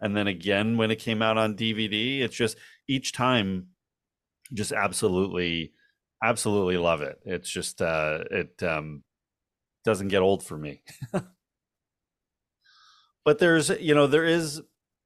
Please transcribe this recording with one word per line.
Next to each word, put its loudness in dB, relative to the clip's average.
and -2
then 0
again 0
when 2
it -2
came -4
out 2
on 0
D -4
V -4
D. -2
It's -4
just, -2
each -4
time, 0
just -6
absolutely, -2
absolutely 0
love 2
it. -8
It's -8
just, -8
uh, -2
it, -6
um, -6
doesn't 0
get 2
old 4
for -12
me. -12
<laughs> -2
But 4
there's, 6
you 0
know, 8
there 4
is, 0